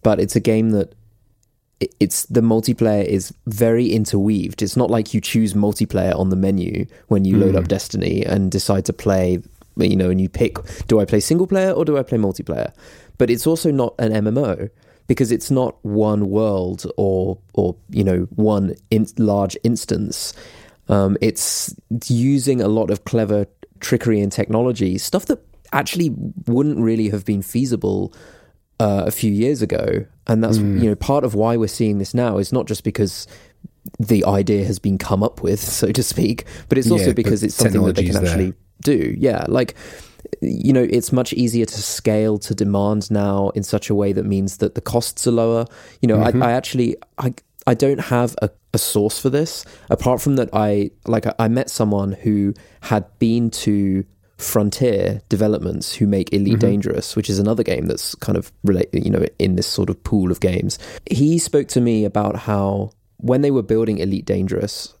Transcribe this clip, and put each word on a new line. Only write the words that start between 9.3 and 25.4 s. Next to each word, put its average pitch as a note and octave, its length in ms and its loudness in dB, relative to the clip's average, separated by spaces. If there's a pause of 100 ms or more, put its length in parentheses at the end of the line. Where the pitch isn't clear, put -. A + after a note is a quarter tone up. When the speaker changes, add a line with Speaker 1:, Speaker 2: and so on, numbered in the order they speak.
Speaker 1:
you F#2+ 220 2
know, F#2 120 2
and F#2+ 120 2
you F#2+ 80 0
pick, - 280 -2 (300)
"Do A2 140 4
I G2 40 2
play G#2+ 140 2
single F3 280 0
player F#3+ 240 0
or E3 120 0
do D3+ 140 0
I C3+ 60 0
play B2+ 140 -2
multiplayer?" F#2 540 -4 (460)
But A#2+ 120 4
it's A#2 160 0
also D#3+ 260 2
not B2+ 280 0
an A2 140 2
M G#2+ 140 0
M A2+ 100 0
O G#2 320 -2 (380)
because A#2 260 2
it's - 180 -2
not B2+ 320 0
one G#2 460 0
world F#2+ 560 -2 (100)
or, F#2+ 420 0 (160)
or, F2+ 220 0 (140)
you G2+ 160 0
know, F2+ 300 0
one G#2 400 2 (140)
in-, A2 180 2 (100)
large G2+ 480 0
instance. - 680 -4 (540)
Um, G2 320 2
it's - 560 -4 (320)
using B2+ 540 2
a G2+ 80 2
lot G#2+ 200 2
of G2+ 140 -2
clever G#2 440 0 (340)
trickery A2+ 400 0
and G2 100 0
technology, A2+ 680 0
stuff - 280 -4
that C4+ 160 -2 (320)